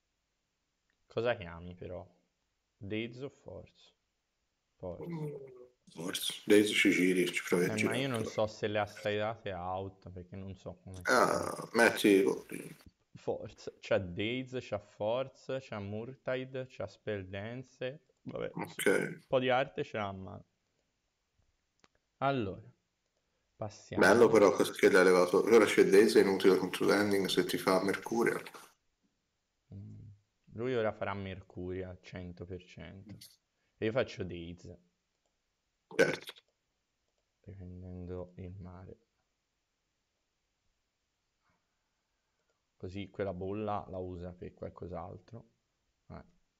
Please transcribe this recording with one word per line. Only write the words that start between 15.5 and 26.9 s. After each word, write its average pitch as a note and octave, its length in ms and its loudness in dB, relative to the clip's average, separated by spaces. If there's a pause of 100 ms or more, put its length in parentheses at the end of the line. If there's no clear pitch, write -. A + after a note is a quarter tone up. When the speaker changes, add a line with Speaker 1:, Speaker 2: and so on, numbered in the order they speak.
Speaker 1:
c'ha G#2+ 180 -10
Murtide, C3 880 -8
c'ha - 180 -10
Spell G2+ 440 -8
Dance. B2 720 -10 (300)
Vabbè, - 240 -6
Speaker 2:
Ok. - 320 -8 (360)
Speaker 1:
un - 40 -20
po' C3+ 120 0
di B2+ 100 0
arte C3+ 340 -2
ce - 140 -10
l'ha, G2+ 160 -4
ma... F#2+ 260 -14 (1800)
Allora, A2+ 400 -2 (960)
passiamo. F#2+ 460 -6
Speaker 2:
Bello G#2+ 260 8
però G2+ 240 8
cos-, G2 180 2
che G#2 200 4
l'hai F#2+ 120 8
levato. F2+ 420 6
Ora G#2+ 200 8
c'è F#2+ 220 6
Days, G#2 300 8
è G#2+ 40 10
inutile F#2+ 380 6
contro F#2 260 -2
l'ending G2 440 4